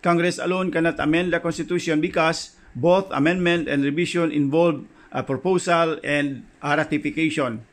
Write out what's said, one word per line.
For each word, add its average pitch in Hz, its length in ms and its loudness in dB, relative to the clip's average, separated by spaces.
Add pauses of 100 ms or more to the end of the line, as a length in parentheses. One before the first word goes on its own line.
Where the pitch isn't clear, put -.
Congress 175 400 2
alone 185 320 -2
cannot 165 240 0
amend 170 400 0
the 165 80 0
Constitution 165 560 -2
because 165 560 -2 (160)
both 175 400 2
amendment 170 560 2
and 139 160 0
revision 165 480 0
involve 147 560 2 (240)
a 131 80 -4
proposal 165 800 0
and 143 480 -2 (160)
a 147 80 0
ratification. 147 1000 -2